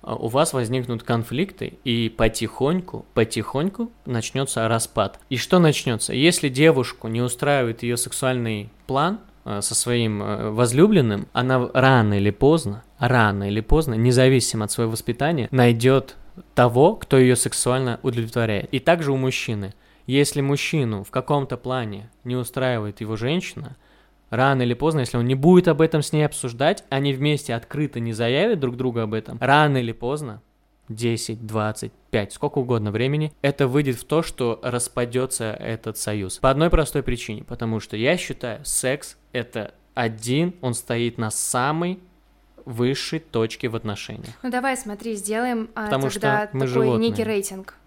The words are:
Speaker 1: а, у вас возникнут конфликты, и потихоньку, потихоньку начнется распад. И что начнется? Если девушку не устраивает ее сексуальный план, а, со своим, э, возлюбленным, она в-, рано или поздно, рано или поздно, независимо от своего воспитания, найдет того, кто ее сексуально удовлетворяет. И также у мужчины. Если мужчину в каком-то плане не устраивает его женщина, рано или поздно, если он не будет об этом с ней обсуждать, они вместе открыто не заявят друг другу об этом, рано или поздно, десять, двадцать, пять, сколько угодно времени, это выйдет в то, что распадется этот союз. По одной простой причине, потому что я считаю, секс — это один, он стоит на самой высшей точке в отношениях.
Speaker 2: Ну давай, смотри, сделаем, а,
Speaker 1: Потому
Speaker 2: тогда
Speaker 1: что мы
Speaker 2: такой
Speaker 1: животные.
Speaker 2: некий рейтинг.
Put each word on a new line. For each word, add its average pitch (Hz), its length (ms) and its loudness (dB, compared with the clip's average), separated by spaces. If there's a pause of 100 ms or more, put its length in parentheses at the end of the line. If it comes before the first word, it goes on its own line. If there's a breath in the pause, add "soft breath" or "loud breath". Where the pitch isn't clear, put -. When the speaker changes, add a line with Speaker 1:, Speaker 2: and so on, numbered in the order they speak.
Speaker 1:
а, - 140 -8
у - 120 -6
вас 135 240 2
возникнут 120 520 -4
конфликты, 120 800 -4
и 117 260 0
потихоньку, 123 1040 -2
потихоньку 143 760 -2 (140)
начнется 117 640 -2
распад. 113 500 0 (120)
И 127 80 -2
что 180 200 4
начнется? 139 540 2
Если 151 380 4
девушку 131 580 2
не 113 140 0
устраивает 123 600 0
ее 120 140 -2
сексуальный 117 720 -2 (180)
план, 160 340 0 (260)
а, 104 160 -6
со 107 120 -4
своим, 113 480 0
э, 104 280 -4
возлюбленным, 120 800 4
она 127 280 2
в-, 123 120 -2
рано 123 420 6
или 101 160 4
поздно, 131 520 2 (160)
рано 107 500 2
или 104 140 0
поздно, 143 320 2
независимо 120 720 4
от - 60 -8
своего 113 200 -2
воспитания, 127 600 -2
найдет 127 640 4 (380)
того, 127 420 6
кто - 200 0
ее 127 200 6
сексуально 123 680 -2
удовлетворяет. 113 720 -2
И 123 80 -2
также 160 320 2
у 135 40 0
мужчины. 117 560 -4 (360 soft breath)
Если 139 320 2
мужчину 139 600 0
в - 80 -14
каком-то 135 460 -2
плане 117 540 -8 (140)
не 123 120 -4
устраивает 120 640 -4
его 110 160 -6
женщина, 147 600 -6 (540 soft breath)
рано 131 320 2
или 120 120 2
поздно, 151 260 0
если 123 180 -4
он 120 80 0
не 131 80 2
будет 175 340 6
об 151 120 2
этом 160 220 4
с - 100 -4
ней 151 120 4
обсуждать, 139 680 -2
они 139 220 0
вместе 139 420 -2
открыто 139 460 -6
не 117 120 -4
заявят 139 480 0
друг 123 160 -2
другу 123 240 -2
об 110 140 -2
этом, 113 260 -6
рано 139 380 4
или 117 140 -2
поздно, 120 500 -8 (460)
десять, 117 560 -4
двадцать, 107 460 -4 (200)
пять, 104 220 -2
сколько - 260 -4
угодно 117 340 0
времени, 143 400 -2 (100)
это 139 240 2
выйдет 135 300 0
в - 80 -14
то, 160 180 0
что 120 400 -4
распадется 123 960 -4
этот 110 400 -8
союз. 104 400 -4
По 131 120 4
одной 156 200 4
простой 151 320 0
причине, 117 400 -6
потому 113 380 -4
что - 160 -10
я 131 200 2
считаю, 127 480 -8
секс — - 520 -4 (160)
это 117 420 -8 (200)
один, 123 640 -2
он 123 140 -2
стоит 117 440 -4
на 113 140 -4
самой 160 640 -2 (680)
высшей 131 560 -2
точке 113 480 -4
в 110 80 -6
отношениях. 107 640 -10
Speaker 2:
Ну 254 80 -6
давай, 254 260 -2
смотри, 214 400 -8
сделаем, 220 580 -4
а, 220 120 -8
Speaker 1:
Потому 139 240 -2
Speaker 2:
тогда - 0 - (380)
Speaker 1:
что - 80 -
мы 135 40 -2
Speaker 2:
такой 135 80 0
Speaker 1:
животные. 226 420 2
Speaker 2:
некий 214 140 -4
рейтинг. 196 500 -6 (120)